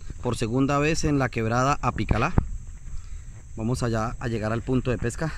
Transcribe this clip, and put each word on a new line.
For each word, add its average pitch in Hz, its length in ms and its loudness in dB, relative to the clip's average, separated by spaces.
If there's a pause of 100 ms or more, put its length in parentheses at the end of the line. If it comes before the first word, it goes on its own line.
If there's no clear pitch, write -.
(220)
por 120 140 -2
segunda 135 440 2
vez 156 240 2
en 147 160 4
la 127 100 2
quebrada 120 520 2
Apicalá. 110 520 2 (1200)
Vamos 117 280 0
allá 113 360 0
a 131 100 -4
llegar 110 220 0
al 113 120 -2
punto 131 260 2
de 117 80 2
pesca. 135 400 -2